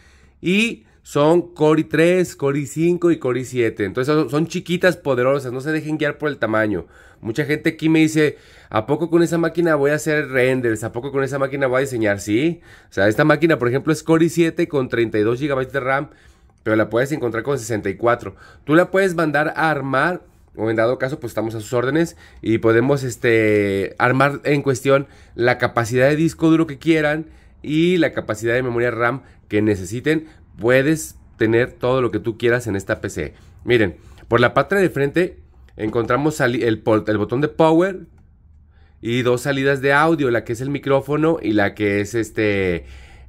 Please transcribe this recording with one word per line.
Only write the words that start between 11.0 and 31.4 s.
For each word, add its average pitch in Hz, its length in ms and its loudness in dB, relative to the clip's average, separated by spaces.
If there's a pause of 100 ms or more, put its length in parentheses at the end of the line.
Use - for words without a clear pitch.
con 135 140 -2
esa 135 140 -4
máquina 135 280 -2
voy 127 120 0
a - 20 2
diseñar?". 110 400 -2
Sí. 135 400 -2 (300)
O - 20 -20
sea, 98 160 2
esta 147 160 2
máquina, 151 340 2
por 120 100 0
ejemplo, 131 240 -2
es 147 100 -6
Core 165 240 2
i - 20 4
siete 165 400 0
con 135 200 -2
treinta 113 300 0
y 104 40 4
dos 120 180 0
gigabytes 135 320 -4
de 139 80 -2
ram, 135 300 -2 (520)
pero 110 140 0
la 107 140 2
puedes 127 200 0
encontrar 120 320 -4
con 135 160 -2
sesenta 104 300 -4
y 95 80 -4
cuatro. 117 400 -2 (280)
Tú 151 100 0
la 180 160 4
puedes 190 240 0
mandar 156 420 -2
a 156 140 0
armar, 139 520 -2 (340)
o 107 120 -4
en 113 80 0
dado 113 220 2
caso, 131 200 -6
pues 113 140 -10
estamos 110 220 -6
a 113 60 -8
sus 104 120 -12
órdenes, 139 440 0 (260)
y 113 160 0
podemos, 120 440 2
este, 107 960 0
armar 135 460 0
en 143 180 0
cuestión 135 440 0 (280)
la 123 240 0
capacidad 123 500 0
de 151 80 0
disco 160 340 0
duro 160 160 4
que 139 120 -10
quieran 156 480 0 (360)
y 165 340 2
la 156 160 2
capacidad 113 420 -4
de 127 80 0
memoria 120 280 -2
ram 120 320 -2 (260)
que 107 140 0
necesiten. 110 640 -2 (280)
Puedes 135 600 0 (200)
tener 113 360 2